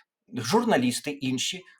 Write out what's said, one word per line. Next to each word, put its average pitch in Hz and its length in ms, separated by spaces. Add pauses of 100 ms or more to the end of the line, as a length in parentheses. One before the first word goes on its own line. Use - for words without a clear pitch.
(340)
журналісти 135 760
інші 135 540 (160)